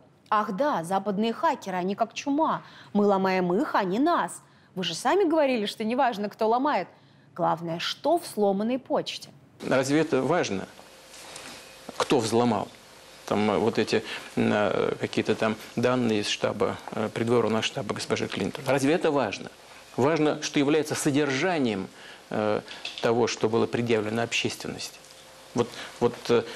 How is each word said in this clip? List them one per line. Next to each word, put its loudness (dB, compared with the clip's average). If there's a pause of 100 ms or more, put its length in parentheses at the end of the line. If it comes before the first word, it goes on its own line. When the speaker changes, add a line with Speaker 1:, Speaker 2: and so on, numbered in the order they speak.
(320)
Speaker 1:
Ах 2
да, 0
западные 0
хакеры, -2
они -2
как -2
чума. -2 (300)
Мы 4
ломаем 2
их, 0
а 2
не 0
нас. 0 (340)
Вы -4
же -4
сами 2
говорили, 2
что -8
неважно, 0
кто -2
ломает. 2 (480)
Главное, -2
что 0
в -4
сломанной 0
почте. -4 (380)
Speaker 2:
Разве 4
это 2
важно? 0 (1300)
Кто 2
взломал? 2 (580)
Там, 2
э, 4
вот 2
эти, 2 (320)
м, 2
э, 2
какие-то 0
там 0 (180)
данные 2
из -2
штаба, 0 (160)
э, -2
придворного 2
штаба -4
госпожи -4
Клинтон. -6
Разве 2
это 2
важно? -2 (460)
Важно, 2
что 0
является 2
содержанием, 0 (420)
э, 0 (420)
того, 4
что 0
было 2
предъявлено 0
общественности. -6 (560)
Вот, 2 (320)
вот, 2 (140)
э, 4 (120)